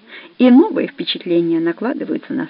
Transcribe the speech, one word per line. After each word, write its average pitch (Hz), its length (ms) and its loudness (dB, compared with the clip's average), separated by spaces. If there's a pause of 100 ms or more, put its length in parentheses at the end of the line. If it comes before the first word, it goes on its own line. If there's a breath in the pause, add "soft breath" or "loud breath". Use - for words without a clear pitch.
(400 loud breath)
и 247 100 6
новые 320 380 4
впечатления 170 720 -4
накладываются - 720 -6
на - 160 -8